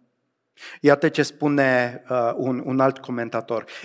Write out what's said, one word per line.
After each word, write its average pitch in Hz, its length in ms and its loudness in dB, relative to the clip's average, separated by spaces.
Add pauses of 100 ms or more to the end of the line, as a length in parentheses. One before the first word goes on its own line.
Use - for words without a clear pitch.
(800)
Iată 143 280 6
ce 156 140 0
spune, 131 840 0
uh, 117 260 0
un, 127 300 -4
un 131 140 -2
alt 135 180 2
comentator. 117 680 -6 (200)